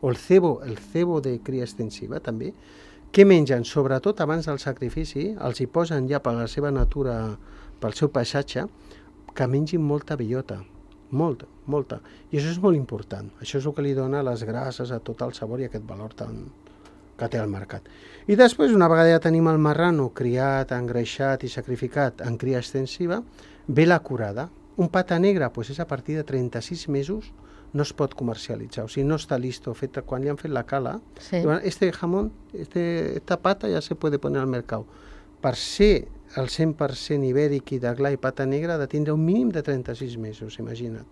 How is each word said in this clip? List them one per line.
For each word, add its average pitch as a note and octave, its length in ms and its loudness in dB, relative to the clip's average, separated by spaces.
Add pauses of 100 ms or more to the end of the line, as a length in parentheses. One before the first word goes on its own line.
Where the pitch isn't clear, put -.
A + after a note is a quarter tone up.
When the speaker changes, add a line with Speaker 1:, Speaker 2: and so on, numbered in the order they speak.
Speaker 1:
o C3+ 100 0
el A#2 60 0
cebo, F3+ 480 4
el A#2 140 -8
cebo E3+ 420 0
de B2+ 200 -4
cria B2+ 240 -4
extensiva, A2 560 -8
també, B2 320 -6 (640)
què G3+ 120 12
mengen? C#3 380 6
Sobretot C#3 560 0
abans D#3 260 0
del C#3+ 120 -4
sacrifici, C#3+ 720 -6 (100)
els B2+ 200 -4
hi B2+ 60 0
posen D#3+ 420 0
ja C#3+ 120 0
per A#2+ 160 0
la A#2 120 -2
seva C#3+ 220 -2
natura, C3 460 0 (640)
pel G#2+ 160 -2
seu D3+ 160 2
paisatge, C#3+ 540 -2 (680)
que C3 140 0
mengin D3+ 340 0
molta D3 340 -2
bellota, A#2+ 420 -4 (520)
molta, C#3+ 360 0 (200)
molta. C3+ 320 -4 (320)
I D3+ 80 0
això D3+ 140 -2
és F3 80 -4
molt F#3 160 6
important. G#2 540 -6 (100)
Això - 180 -6
és C3+ 80 -4
el C#3+ 80 -4
que D3+ 80 -4
li C#3 140 0
dona C3+ 260 -2
les A#2+ 220 -2
grasses B2 480 -6
a A#2 80 -4
tot A#2+ 240 -8
el B2 100 -6
sabor A#2 260 -8
i B2+ 60 -4
aquest A2 220 -10
valor G#2+ 260 -12
tan... A2+ 300 -12 (720)
que A2+ 100 -4
té - 80 -4
el G#2+ 160 -2
mercat. G2 320 -10 (440)
I G#3 80 6
després, B3 360 8
una F3+ 160 8
vegada E3 240 8
ja E3 80 6
tenim E3 300 4
el D#3+ 100 4
marrano D3+ 560 4
criat, C3 560 0
engreixat B2 720 -2
i B2 80 -6
sacrificat B2+ 720 -4
en A#2 160 -4
cria B2+ 220 0
extensiva, E3+ 560 -4 (480)
ve D3 200 4
la F3 140 6
curada. A#2 480 -6 (320)
Un F3 80 4
pata F3+ 320 0
negra, F#3 320 2
pues, A#2+ 180 -8
és C#3+ 100 -10
a E3+ 60 -4
partir C#3+ 300 -6
de D3+ 80 -4
trenta-sis B2+ 640 -4
mesos, D3+ 440 -4 (400)
no C#3+ 120 0
es - 100 -8
pot C#3 220 -2
comercialitzar, A2+ 680 -6
o - 40 -12
sigui, C#3 160 -2
no D#3 140 2
està - 180 -4
listo, B2 380 -6
fet B2+ 320 -6
quan B2+ 160 -4
li C#3+ 80 0
han C#3+ 80 -6
fet D#3+ 100 -8
la B2 160 -2
cala. C3+ 300 -4 (240)
Speaker 2:
Sí. - 240 -6
Speaker 1:
Diuen, D#3 180 2
"Este F#3 300 0
jamón, F#3+ 400 -2 (200)
este, E3+ 640 -4
esta E3+ 240 -2
pata G3 260 0
ya E3+ 120 0
se E3+ 140 -6
puede D3 240 0
poner C#3+ 220 -2
al C3 80 0
mercado." A2+ 380 -4 (540)
Per B2+ 140 0
ser - 540 2 (280)
el C3 120 -2
cent D#3+ 280 2
per C3+ 200 -2
cent C#3+ 280 -2
ibèric C#3 480 2
i C3 80 -2
d'aglà B2 320 0
i C#3 40 0
pata C3 300 -2
negra D#3 280 0
ha D#3+ 40 -2
de C#3 100 -2
tindre D3+ 240 0
un D#3 120 2
mínim A3 260 4
de E3 120 -2
trenta-sis B2+ 560 -4
mesos, G#2+ 400 -10
imagina't. A2+ 540 -10